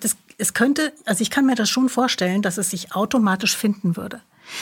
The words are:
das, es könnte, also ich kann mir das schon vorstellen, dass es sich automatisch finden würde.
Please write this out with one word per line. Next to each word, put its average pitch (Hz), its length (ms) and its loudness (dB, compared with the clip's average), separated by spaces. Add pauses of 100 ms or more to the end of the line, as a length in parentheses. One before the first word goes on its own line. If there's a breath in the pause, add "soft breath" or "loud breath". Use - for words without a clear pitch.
das, 202 160 -4 (200)
es - 180 -2
könnte, 285 380 2 (140)
also 214 160 0
ich 214 80 -2
kann 277 160 2
mir 254 80 4
das 226 160 0
schon 254 180 2
vorstellen, 190 540 0
dass 190 160 -2
es 196 120 -2
sich - 260 -8
automatisch 202 600 2
finden 202 400 0
würde. - 240 -10 (420 loud breath)